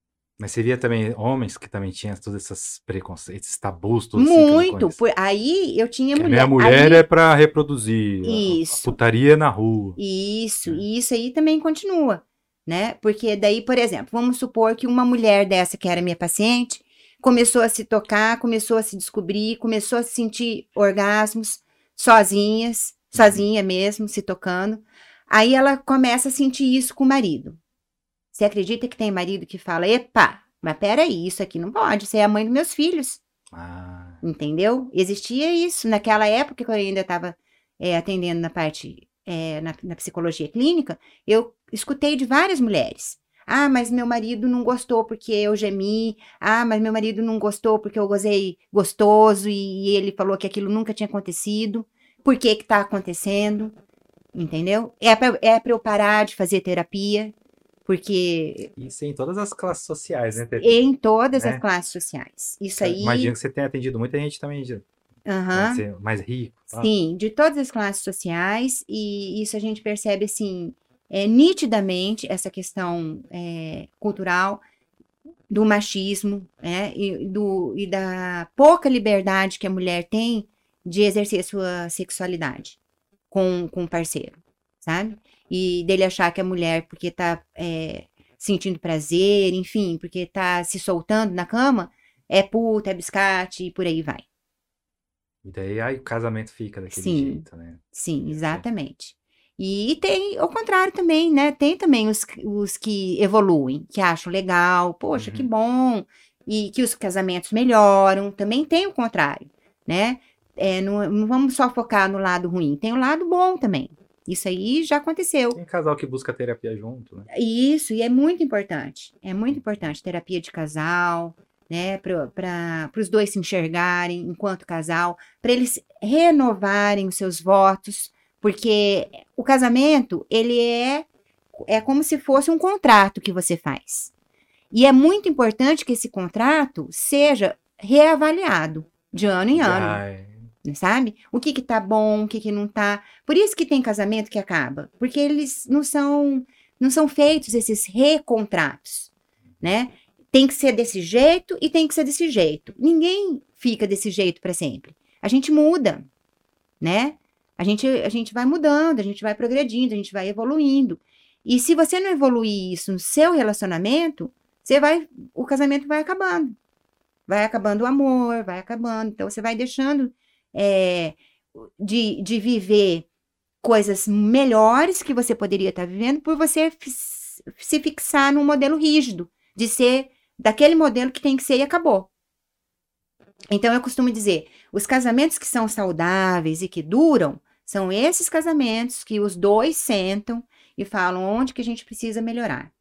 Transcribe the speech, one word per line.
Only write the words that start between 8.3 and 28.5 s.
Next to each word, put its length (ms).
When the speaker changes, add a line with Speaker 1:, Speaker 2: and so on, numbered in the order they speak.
Speaker 2:
Isso. 500
Speaker 1:
putaria 520
é 20
na 140
rua. 480
Speaker 2:
Isso, 720
Speaker 1:
É. 40
Speaker 2:
e 240
isso 140
aí 180
também 300
continua, 640
né? 360
Porque 340
daí, 240
por 180
exemplo, 320
vamos 280
supor 360
que 120
uma 180
mulher 420
dessa 300
que 120
era 140
minha 140
paciente, 640
começou 400
a 80
se 160
tocar, 560
começou 380
a 40
se 140
descobrir, 640
começou 400
a 40
sentir 720
orgasmos 840
sozinhas, 1000
Speaker 1:
Uhum. 120
Speaker 2:
sozinha 380
mesmo, 460
se 140
tocando. 580
Aí 260
ela 220
começa 520
a 40
sentir 320
isso 300
com 100
o 40
marido. 500
Você 120
acredita 420